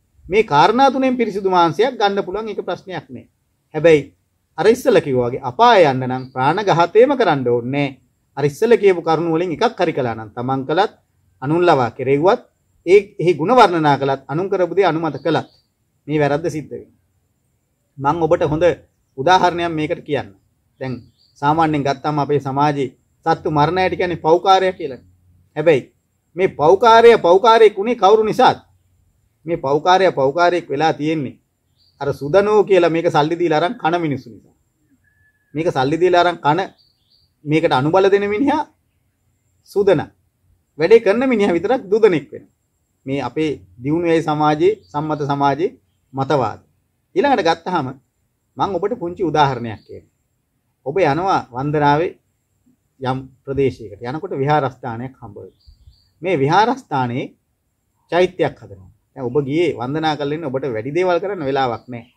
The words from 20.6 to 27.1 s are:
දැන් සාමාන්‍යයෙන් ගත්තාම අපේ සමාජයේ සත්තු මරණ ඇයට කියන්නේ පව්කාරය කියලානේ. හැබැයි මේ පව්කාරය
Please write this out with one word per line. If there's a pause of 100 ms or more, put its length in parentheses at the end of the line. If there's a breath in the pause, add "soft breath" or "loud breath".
දැන් (460)
සාමාන්‍යයෙන්
ගත්තාම
අපේ
සමාජයේ (360)
සත්තු
මරණ
ඇයට
කියන්නේ
පව්කාරය
කියලානේ. (500)
හැබැයි (540)
මේ
පව්කාරය